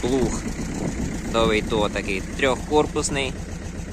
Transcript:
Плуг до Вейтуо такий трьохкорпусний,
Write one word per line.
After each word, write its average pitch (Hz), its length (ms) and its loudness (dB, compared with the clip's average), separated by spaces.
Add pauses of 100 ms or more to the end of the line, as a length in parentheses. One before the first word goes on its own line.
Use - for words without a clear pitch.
Плуг 123 380 2 (880)
до 113 160 4
Вейтуо 107 420 2
такий 98 320 -2 (160)
трьохкорпусний, 139 960 2 (600)